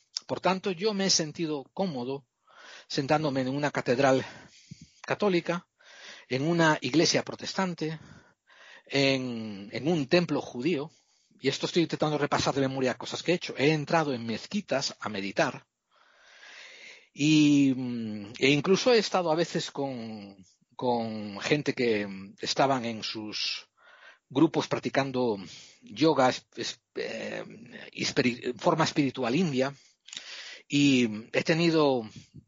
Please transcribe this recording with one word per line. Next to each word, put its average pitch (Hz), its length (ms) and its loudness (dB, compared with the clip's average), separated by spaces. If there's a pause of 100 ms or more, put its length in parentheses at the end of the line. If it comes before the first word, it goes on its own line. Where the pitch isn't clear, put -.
(280)
Por - 120 -6
tanto, 185 320 -2
yo 196 220 -4
me 196 140 0
he - 20 0
sentido 151 640 -2
cómodo 139 520 -6 (640)
sentándome 143 540 0
en 127 80 -2
una 139 220 -2
catedral 131 540 2 (760)
católica, 175 640 -2 (640)
en 131 180 0
una 165 340 4
iglesia 135 420 2
protestante, 165 760 -6 (840)
en, 120 880 -2
en 113 160 -4
un 156 200 0
templo 165 340 2
judío, 143 500 -4 (480)
y 131 100 0
esto - 160 -2
estoy 165 180 2
intentando 151 340 0
repasar 143 380 0
de 139 60 2
memoria 131 360 0
cosas - 260 -8
que 165 100 2
he - 20 4
hecho. - 220 -6
He 143 160 4
entrado 151 400 0
en 117 120 -6
mezquitas 135 760 -4
a - 100 -8
meditar, 107 560 -4 (1500)
y, 147 640 6
mm, 113 640 -6
e 131 100 4
incluso 175 420 4
he 240 60 8
estado 185 340 0
a 156 40 2
veces 170 360 -2
con, 113 640 -8 (400)
con 110 640 -4
gente 147 340 0
que, 110 340 0
mm, 98 340 -14
estaban 135 440 0
en 113 180 -8
sus - 640 -8 (640)
grupos 147 380 2
practicando 127 720 -2 (440)
yoga, 135 480 2
es-, - 260 -4
es-, - 240 -8 (160)
eh, 110 480 -8 (500)
espiri-, 123 640 -2
forma 160 260 2
espiritual 127 500 0
india, 143 380 0 (920)
y 123 640 4
he 135 100 0
tenido 156 640 4 (380)